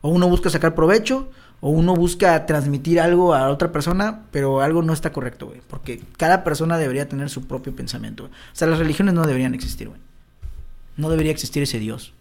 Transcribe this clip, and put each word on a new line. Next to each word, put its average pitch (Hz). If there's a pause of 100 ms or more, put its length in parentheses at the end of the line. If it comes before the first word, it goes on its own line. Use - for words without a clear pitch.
o 143
uno 180
busca 175
sacar 160
provecho, 220 (320)
o 147
uno 170
busca 170
transmitir 147
algo 175
a 135
otra 165
persona, 196
pero 135
algo 160
no 160
está 151
correcto, -
güey. -
Porque - (160)
cada 180
persona 160
debería 139
tener 139
su 127
propio 131
pensamiento, 110
güey. -
O -
sea, 165
las 160
religiones 165
no 165
deberían 127
existir, -
güey. - (960)
No 156
debería 156
existir -
ese 135
Dios. 110